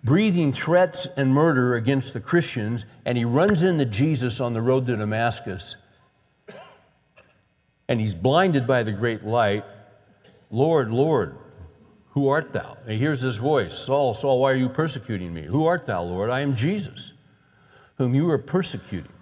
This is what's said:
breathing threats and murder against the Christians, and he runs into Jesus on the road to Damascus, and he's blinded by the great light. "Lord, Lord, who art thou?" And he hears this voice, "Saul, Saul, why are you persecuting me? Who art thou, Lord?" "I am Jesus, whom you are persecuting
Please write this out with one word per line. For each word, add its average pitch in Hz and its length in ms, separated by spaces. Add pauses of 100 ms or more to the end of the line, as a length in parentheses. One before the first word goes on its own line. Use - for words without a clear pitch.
breathing 175 480
threats 175 540 (100)
and 131 180
murder 131 400
against 131 400
the 117 60
Christians, 117 640 (180)
and 123 140
he 117 60
runs 160 400
into 165 200
Jesus 123 560
on 120 140
the 113 80
road 127 240
to 123 100
Damascus, 107 800 (2000)
and 120 100
he's 110 160
blinded 135 540
by 127 160
the 107 80
great 107 320
light. 107 400 (840)
"Lord, 135 400
Lord, 120 460 (760)
who 139 180
art 147 240
thou?" - 300
And 110 100
he 107 60
hears 139 220
this 127 160
voice, 120 400
"Saul, 131 380
Saul, 131 260
why 135 120
are 131 40
you 127 120
persecuting 117 680
me? 80 100
Who 135 220
art 170 200
thou, 92 160
Lord?" 92 280
"I 127 100
am 143 160
Jesus, 180 560 (840)
whom 127 180
you 160 160
are 147 80
persecuting - 840